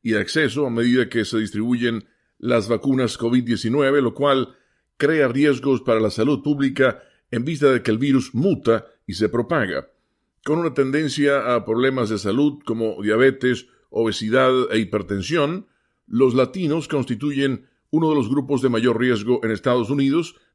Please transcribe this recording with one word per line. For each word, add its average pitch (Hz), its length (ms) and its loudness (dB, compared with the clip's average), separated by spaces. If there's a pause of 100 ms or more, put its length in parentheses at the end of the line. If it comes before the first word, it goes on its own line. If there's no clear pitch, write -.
y 113 140 -2
acceso 135 500 -2
a 131 60 -4
medida 120 380 2
que 117 160 -2
se 110 160 -2
distribuyen 117 640 -4 (340)
las 117 300 -2
vacunas 127 500 0
covid 120 240 2
diecinueve, 127 580 0
lo 120 140 0
cual 135 400 0 (420)
crea 147 300 2
riesgos 131 540 2
para 113 180 0
la 107 120 2
salud 127 300 0
pública 135 640 0 (300)
en 120 120 -4
vista 143 280 2
de 123 100 0
que 120 80 -2
el 107 80 2
virus 135 340 0
muta 120 540 0 (220)
y 92 60 -8
se 104 140 0
propaga. 110 600 -2 (560)
Con 156 160 -2
una 165 120 -2
tendencia 139 840 0
a 113 80 -2
problemas 123 440 0
de 107 100 -2
salud 120 460 0
como 113 380 -4
diabetes, 123 640 2 (240)
obesidad 117 840 0
e 110 60 2
hipertensión, 110 880 -2 (400)
los 120 280 2
latinos 147 520 0
constituyen 135 800 -4 (240)
uno 156 200 2
de 156 40 2
los 120 160 0
grupos 135 320 -2
de 131 60 2
mayor 113 320 2
riesgo 120 420 0
en 110 80 -2
Estados 120 400 -2
Unidos 143 460 0 (180)